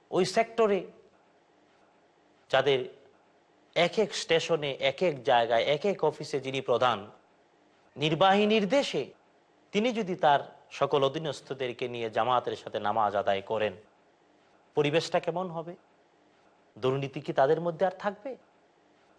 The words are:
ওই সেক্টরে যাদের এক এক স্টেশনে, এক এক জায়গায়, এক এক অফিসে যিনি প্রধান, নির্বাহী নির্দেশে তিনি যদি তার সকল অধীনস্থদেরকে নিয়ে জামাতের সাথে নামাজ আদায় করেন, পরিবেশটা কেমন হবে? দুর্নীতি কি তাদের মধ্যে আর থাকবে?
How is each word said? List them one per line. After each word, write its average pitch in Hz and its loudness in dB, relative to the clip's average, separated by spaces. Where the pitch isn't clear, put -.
ওই 175 2
সেক্টরে 220 0
যাদের 131 2
এক 175 0
এক 208 0
স্টেশনে, 151 0
এক 135 -2
এক 147 0
জায়গায়, 117 4
এক 147 0
এক 196 -2
অফিসে 147 -2
যিনি 131 -6
প্রধান, 117 0
নির্বাহী 185 4
নির্দেশে 208 0
তিনি 220 0
যদি 196 -4
তার 143 2
সকল 139 0
অধীনস্থদেরকে 135 -4
নিয়ে 120 -6
জামাতের 117 0
সাথে - -8
নামাজ 104 0
আদায় 98 0
করেন, 107 -2
পরিবেশটা 151 0
কেমন 180 -4
হবে? 165 -10
দুর্নীতি 135 -2
কি 160 -6
তাদের 151 2
মধ্যে 170 -2
আর 180 0
থাকবে? 208 -8